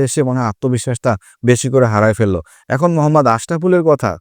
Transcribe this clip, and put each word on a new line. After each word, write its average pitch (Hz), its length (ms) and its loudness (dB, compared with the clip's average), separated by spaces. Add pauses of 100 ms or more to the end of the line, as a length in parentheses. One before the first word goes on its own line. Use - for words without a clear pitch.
এসে 135 200 -2
মনে 127 160 -2
হয় 120 100 -2
আত্মবিশ্বাসটা 123 640 -4 (320)
বেশি 123 260 2
করে 127 160 4
হারায় 107 320 2
ফেললো। 98 220 0 (300)
এখন 135 220 0
মোহাম্মদ 151 360 2
আশরাফুলের 165 560 0
কথা 135 380 2